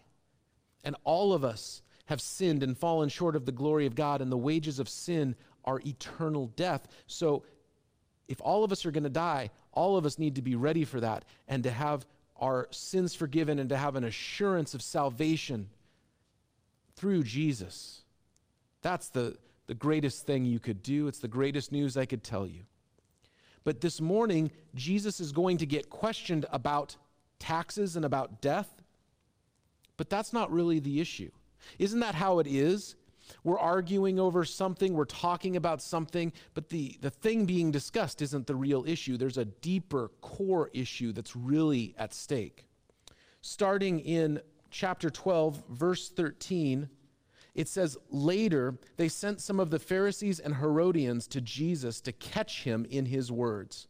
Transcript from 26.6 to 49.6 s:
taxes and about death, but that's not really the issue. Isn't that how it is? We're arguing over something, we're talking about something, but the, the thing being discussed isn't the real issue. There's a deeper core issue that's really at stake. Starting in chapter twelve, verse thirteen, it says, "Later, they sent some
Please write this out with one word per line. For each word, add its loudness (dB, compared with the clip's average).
taxes -2
and -2
about -2
death, -2
but -6
that's -2
not 0
really 2
the 0
issue. -6
Isn't 2
that 0
how 4
it 4
is? 2
We're 4
arguing 2
over 4
something, 0
we're 2
talking -2
about 0
something, -2
but -6
the, -6
the -4
thing 2
being 4
discussed -2
isn't -2
the 0
real 2
issue. -2
There's -2
a 0
deeper -4
core 0
issue -4
that's -10
really 2
at -6
stake. -6
Starting 2
in 2
chapter -2
twelve, 2
verse 0
thirteen, 0
it -2
says, 0
"Later, 2
they 2
sent -4
some 0